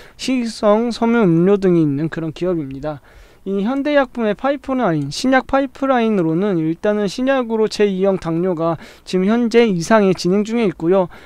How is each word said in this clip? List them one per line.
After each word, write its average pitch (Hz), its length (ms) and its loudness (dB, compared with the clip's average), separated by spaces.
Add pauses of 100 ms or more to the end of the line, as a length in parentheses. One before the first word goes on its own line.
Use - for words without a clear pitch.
(180)
식이성 233 720 0
섬유 233 260 0
음료 185 400 4
등이 180 240 2
있는 151 280 -2
그런 160 220 -8
기업입니다. 147 720 -6 (440)
이 196 180 -2
현대약품의 262 720 0
파이프라인, 247 760 -2
신약 254 380 0
파이프라인으로는 220 1120 0
일단은 202 480 -2
신약으로 226 600 -2
제이형 196 500 0
당뇨가 165 580 -2 (260)
지금 185 220 0
현재 233 400 4
이상에 196 480 2
진행 185 300 0
중에 226 220 -2
있고요. 175 420 0 (180)